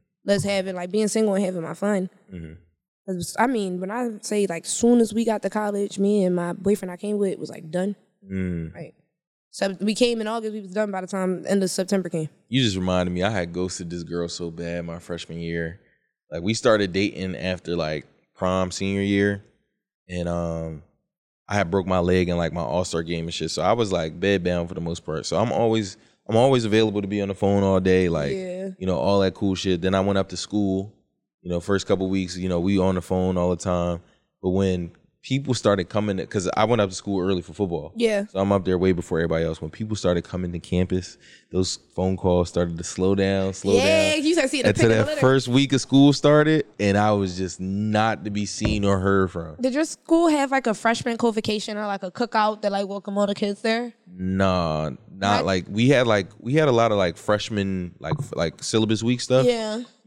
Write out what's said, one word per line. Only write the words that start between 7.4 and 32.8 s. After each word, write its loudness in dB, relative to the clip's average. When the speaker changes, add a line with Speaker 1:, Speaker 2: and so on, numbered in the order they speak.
Speaker 1:
like, -14
done. -2
Speaker 2:
Mm. -4
Speaker 1:
Right. -16
So -4
we 0
came 2
in -4
August, -4
we -8
was -12
done -2
by -6
the -8
time -2
end 2
of 0
September -2
came. -4
Speaker 2:
You 2
just 2
reminded 0
me, -2
I 2
had -2
ghosted -6
this -8
girl -4
so -8
bad -8
my -10
freshman -10
year. -6
Like, -8
we 0
started 2
dating -2
after, -4
like, -4
prom 0
senior -2
year. 2
And, -4
um, -6
I -4
had 0
broke 0
my 2
leg 2
in, 0
like, -2
my -6
All-Star -2
game -6
and -8
shit. -6
So -6
I 4
was, 0
like, -2
bed 2
bound -2
for -12
the -6
most -6
part. -6
So -2
I'm 2
always, 0
I'm 2
always 6
available 2
to -4
be -2
on 0
the -4
phone 2
all 4
day, 4
like, 0
Speaker 1:
Yeah. -8
Speaker 2:
you -8
know, 0
all 2
that 2
cool 0
shit. 0
Then 0
I 4
went 0
up 0
to -12
school, -2
you -8
know, 0
first 0
couple 0
weeks, -2
you -4
know, 0
we 2
on 2